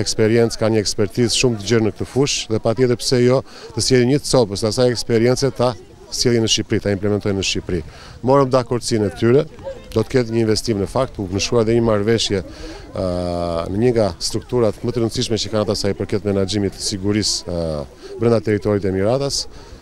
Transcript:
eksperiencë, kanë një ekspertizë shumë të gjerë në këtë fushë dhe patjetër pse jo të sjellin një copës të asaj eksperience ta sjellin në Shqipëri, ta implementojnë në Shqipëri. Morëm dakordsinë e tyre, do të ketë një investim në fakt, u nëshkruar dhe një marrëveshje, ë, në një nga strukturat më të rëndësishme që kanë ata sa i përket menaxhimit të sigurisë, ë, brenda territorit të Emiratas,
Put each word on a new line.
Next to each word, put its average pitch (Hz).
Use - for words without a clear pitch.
eksperiencë, 113
kanë 110
një 107
ekspertizë 110
shumë 120
të 101
gjerë 113
në 98
këtë 95
fushë 131
dhe 107
patjetër 120
pse 123
jo 123
të 113
sjellin 123
një 143
copës 107
të 107
asaj 123
eksperience 120
ta 120
sjellin 117
në 107
Shqipëri, 104
ta 101
implementojnë 101
në 90
Shqipëri. 90
Morëm 135
dakordsinë 117
e -
tyre, 127
do 110
të -
ketë 117
një 117
investim 107
në 92
fakt, 127
u 101
nëshkruar 107
dhe 117
një 117
marrëveshje, 107
ë, -
në 101
një 123
nga 107
strukturat 113
më 117
të 120
rëndësishme 113
që 101
kanë 107
ata 101
sa 101
i 92
përket 101
menaxhimit 98
të -
sigurisë, 101
ë, 82
brenda 113
territorit 104
të 95
Emiratas, 120